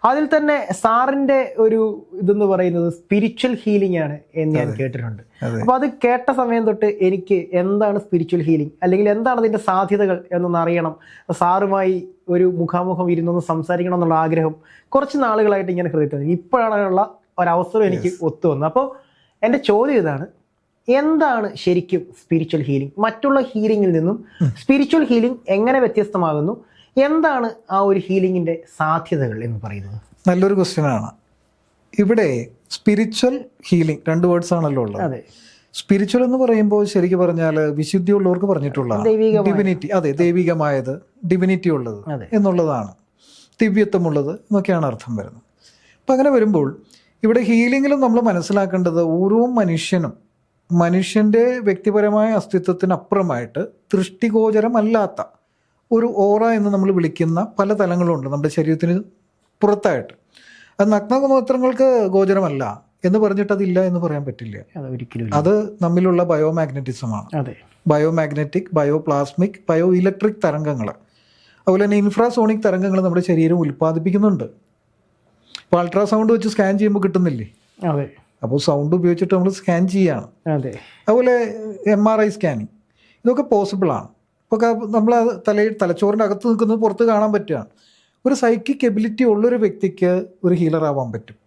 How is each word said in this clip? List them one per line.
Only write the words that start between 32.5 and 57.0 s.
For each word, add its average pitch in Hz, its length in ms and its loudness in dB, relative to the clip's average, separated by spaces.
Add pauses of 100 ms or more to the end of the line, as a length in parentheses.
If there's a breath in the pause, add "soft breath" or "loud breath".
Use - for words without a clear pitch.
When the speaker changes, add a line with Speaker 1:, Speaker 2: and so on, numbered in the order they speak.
Speaker 2:
സ്പിരിച്വൽ 220 760 0 (200)
ഹീലിംഗ് 160 440 0
രണ്ട് 175 180 0
വേർഡ്സ് 175 260 0
ആണല്ലോ 147 300 -2
ഉള്ളത്. 104 180 -6
Speaker 1:
അതെ. 135 220 -6 (500 soft breath)
Speaker 2:
സ്പിരിച്വൽ 208 500 0
എന്ന് 254 140 0
പറയുമ്പോൾ 214 480 2
ശരിക്കും 180 340 0
പറഞ്ഞാൽ 165 400 0
വിശുദ്ധിയുള്ളവർക്ക് 180 840 0
പറഞ്ഞിട്ടുള്ള 143 580 -2
Speaker 1:
ദൈവികമായ. 220 480 2
Speaker 2:
ഡിവിനിറ്റി, 190 360 0
അതെ, 170 240 0
ദൈവികമായത്, 160 880 0 (260)
ഡിവിനിറ്റി 185 420 2
ഉള്ളത് 120 400 -4
Speaker 1:
അതെ. 127 240 -8
Speaker 2:
എന്നുള്ളതാണ്, 165 600 0 (680 soft breath)
ദിവ്യത്വമുള്ളത് 185 680 0
എന്നൊക്കെയാണ് 196 540 -2
അർത്ഥം 120 300 -6
വരുന്നത്. 101 260 -10 (600 soft breath)
അപ്പം - 120 0
അങ്ങനെ 269 160 2
വരുമ്പോൾ 208 500 2 (440 soft breath)
ഇവിടെ 226 160 4
ഹീലിംഗിലും 247 600 2
നമ്മൾ 240 220 2
മനസ്സിലാക്കേണ്ടത് 180 800 0
ഓരോ 185 440 2
മനുഷ്യനും 180 840 -2 (420)
മനുഷ്യന്റെ 214 840 2
വ്യക്തിപരമായ 208 720 2
അസ്തിത്വത്തിനപ്പുറമായിട്ട് 180 1300 -2 (300)
ദൃഷ്ടിഗോചരമല്ലാത്ത 220 1300 0 (680)
ഒരു 233 240 2
ഓറ 202 280 2
എന്ന് 226 260 2
നമ്മൾ 196 220 2
വിളിക്കുന്ന 170 560 0 (120)